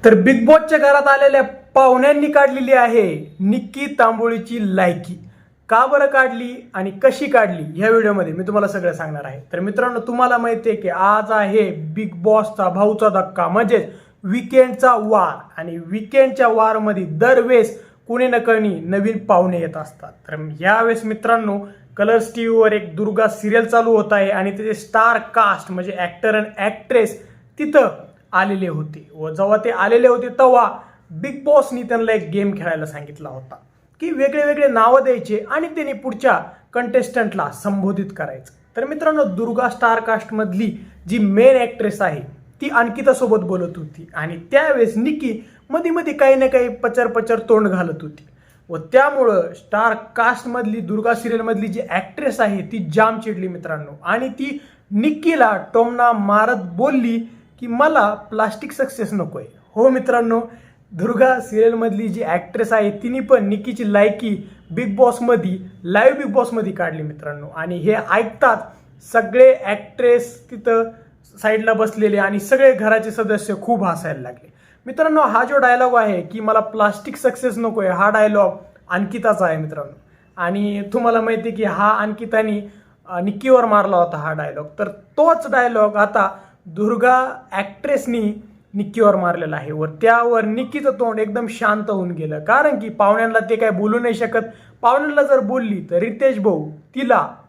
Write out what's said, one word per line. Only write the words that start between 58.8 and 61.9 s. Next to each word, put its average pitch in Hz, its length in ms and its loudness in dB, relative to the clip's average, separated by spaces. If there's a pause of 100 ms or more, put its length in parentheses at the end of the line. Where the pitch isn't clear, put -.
नकोय." 156 320 -6 (300)
हो 233 140 4
मित्रांनो, 240 520 0 (520)
दुर्गा 233 480 2
सिरियलमधली 226 680 -2